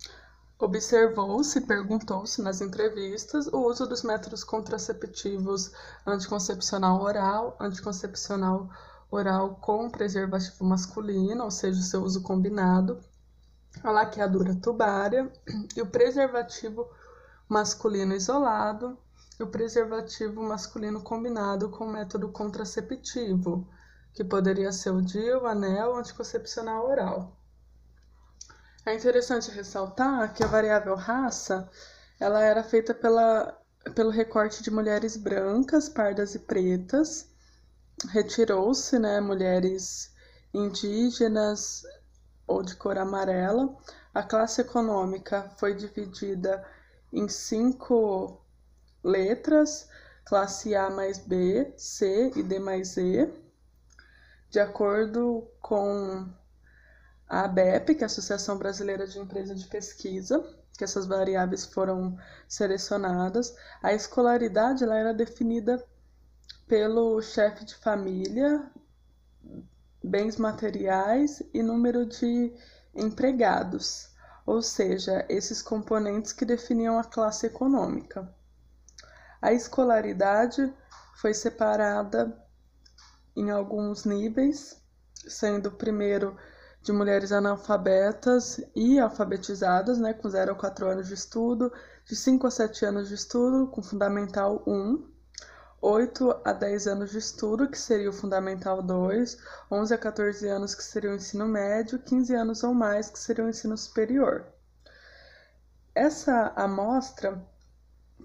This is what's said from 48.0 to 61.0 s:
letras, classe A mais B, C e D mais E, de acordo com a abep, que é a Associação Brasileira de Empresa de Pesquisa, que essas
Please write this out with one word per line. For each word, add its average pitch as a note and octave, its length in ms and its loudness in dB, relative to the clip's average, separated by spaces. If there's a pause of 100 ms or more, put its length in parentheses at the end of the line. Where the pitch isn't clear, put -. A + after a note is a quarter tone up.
letras, A#3+ 840 2 (380)
classe G3+ 500 0
A G3 140 2
mais G3 300 -4
B, F#3 580 0
C G#3+ 580 0
e D4+ 60 0
D F#3+ 180 -2
mais F#3+ 380 -4
E, F#3+ 340 2 (1200)
de G#3 100 2
acordo A3 880 0 (140)
com G3 640 -2 (1000)
a F#3 160 0
abep, F#3 480 4
que D4+ 100 2
é - 20 2
a - 20 -6
Associação G3+ 500 -4
Brasileira G3 480 -4
de F#3+ 140 -14
Empresa G3 340 -8
de F#3+ 140 -10
Pesquisa, G3+ 760 -4 (320)
que - 80 -6
essas G3 220 -4